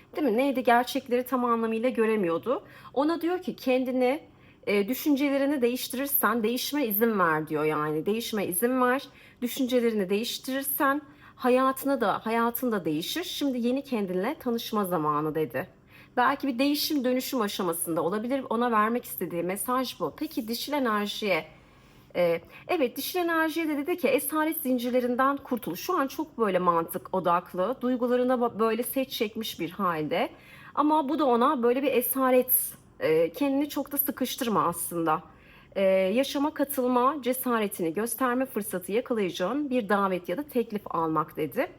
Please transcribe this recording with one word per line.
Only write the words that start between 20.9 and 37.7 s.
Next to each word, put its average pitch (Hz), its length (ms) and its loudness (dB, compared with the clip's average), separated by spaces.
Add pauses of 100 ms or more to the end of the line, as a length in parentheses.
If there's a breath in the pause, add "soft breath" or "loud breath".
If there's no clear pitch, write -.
e, 170 260 2 (260 loud breath)
evet, 269 300 0
dişil 311 220 -4
enerjiye 330 480 0
de 302 100 0
dedi 330 200 -2
ki, 254 100 0
"Esaret 311 540 0
zincirlerinden 254 760 0
kurtul." 220 380 -6
Şu 359 220 -2
an 269 100 0
çok - 300 -8
böyle 196 220 2
mantık 170 540 0
odaklı. 180 680 0
Duygularına 247 520 0
ba-, 233 260 0
böyle 226 240 2
set 262 280 -2
çekmiş - 480 -6
bir 165 120 -4
halde. 175 580 -2 (460 loud breath)
Ama 302 340 4
bu 294 100 0
da 302 60 2
ona 240 380 4
böyle 247 200 2
bir 285 80 2
esaret, 254 600 2 (480)
e, 165 340 2
kendini 285 360 0
çok 285 220 -6
da 285 60 -4
sıkıştırma 233 720 0
aslında. 170 560 -2 (520 loud breath)
E, 196 60 0 (100)
yaşama 262 600 2
katılma, 262 680 2
cesaretini 226 720 -2